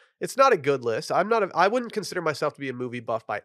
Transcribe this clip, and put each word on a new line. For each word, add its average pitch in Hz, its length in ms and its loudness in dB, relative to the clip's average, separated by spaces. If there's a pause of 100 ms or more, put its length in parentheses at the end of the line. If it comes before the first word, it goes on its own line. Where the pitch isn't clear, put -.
(200)
It's - 160 -8
not 269 160 6
a 214 40 4
good 139 260 0
list. 120 300 -2
I'm 170 160 2
not 226 140 2
a, 180 120 -2
I 175 140 4
wouldn't 233 240 -2
consider 185 300 -6
myself 151 320 -2
to - 60 -18
be 139 100 -6
a - 20 -6
movie 123 280 -8
buff 113 260 -4
by 104 180 -6